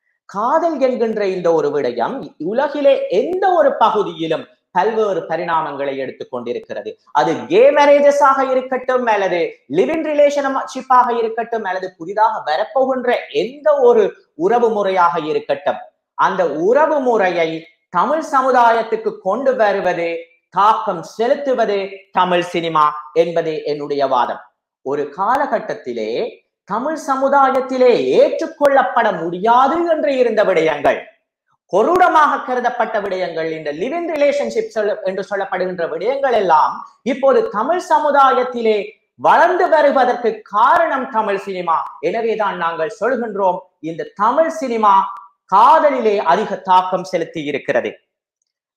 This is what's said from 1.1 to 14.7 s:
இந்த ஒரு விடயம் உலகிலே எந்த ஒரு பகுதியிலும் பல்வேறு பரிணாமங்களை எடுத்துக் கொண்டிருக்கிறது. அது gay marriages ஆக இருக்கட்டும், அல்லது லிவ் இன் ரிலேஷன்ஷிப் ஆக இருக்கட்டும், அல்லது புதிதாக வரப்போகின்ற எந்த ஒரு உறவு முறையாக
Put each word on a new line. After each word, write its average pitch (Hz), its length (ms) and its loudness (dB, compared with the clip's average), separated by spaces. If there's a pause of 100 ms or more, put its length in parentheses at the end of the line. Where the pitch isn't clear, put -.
இந்த 180 260 -2
ஒரு 147 160 0
விடயம் 123 460 -2 (300)
உலகிலே 277 460 0 (200)
எந்த 339 400 0
ஒரு 302 240 4
பகுதியிலும் 170 680 0 (280)
பல்வேறு 202 520 0
பரிணாமங்களை 156 720 -4
எடுத்துக் 127 360 -10
கொண்டிருக்கிறது. 117 580 -8 (240)
அது 160 180 2 (140)
gay 170 240 4
marriages 285 520 6
ஆக 277 240 4
இருக்கட்டும், 254 600 -2
அல்லது 190 320 0 (300)
லிவ் 208 220 0
இன் 320 140 -4
ரிலேஷன்ஷிப் 285 880 0
ஆக 247 200 6
இருக்கட்டும், 226 520 -4
அல்லது 185 280 -6
புதிதாக 208 400 -2 (100)
வரப்போகின்ற 240 720 -2 (180)
எந்த 262 340 -4 (120)
ஒரு 233 240 4 (340)
உறவு 226 320 2
முறையாக 190 460 0 (100)